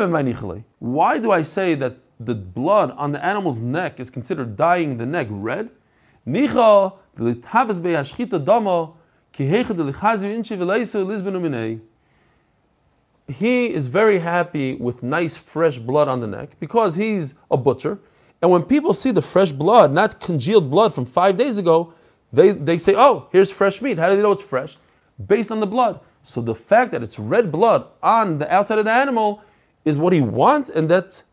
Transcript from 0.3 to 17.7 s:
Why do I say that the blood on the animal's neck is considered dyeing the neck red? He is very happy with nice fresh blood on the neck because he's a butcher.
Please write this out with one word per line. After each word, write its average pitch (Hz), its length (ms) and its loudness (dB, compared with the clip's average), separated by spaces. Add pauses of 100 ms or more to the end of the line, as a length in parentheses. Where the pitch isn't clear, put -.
Why 170 400 -2
do 220 120 -2
I 175 120 2
say 180 340 -2
that 131 200 -6 (220)
the 120 160 -6
blood 127 580 0
on 143 200 -6
the 147 120 -8
animal's 180 360 -2
neck 139 400 -6
is 127 100 -12
considered 123 460 -8
dyeing 160 400 0
the 120 100 -6
neck 143 240 -4
red? 120 400 -8 (4000)
He 240 460 0
is 143 140 -4
very 196 320 2
happy 165 560 -2
with 120 280 -6
nice 151 340 -2
fresh 151 420 -2
blood 135 300 0
on 127 120 -2
the 117 60 -6
neck 107 340 -12
because 190 360 0
he's 202 380 -4 (160)
a 151 60 4
butcher. 139 420 -2 (460)